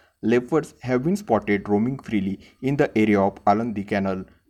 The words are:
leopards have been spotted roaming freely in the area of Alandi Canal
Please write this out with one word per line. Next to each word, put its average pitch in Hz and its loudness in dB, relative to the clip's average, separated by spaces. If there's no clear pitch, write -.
leopards 123 0
have 127 0
been 175 0
spotted 104 -2
roaming 113 0
freely 98 -4
in 135 -2
the 143 0
area 104 4
of 98 -2
Alandi 104 0
Canal 98 -2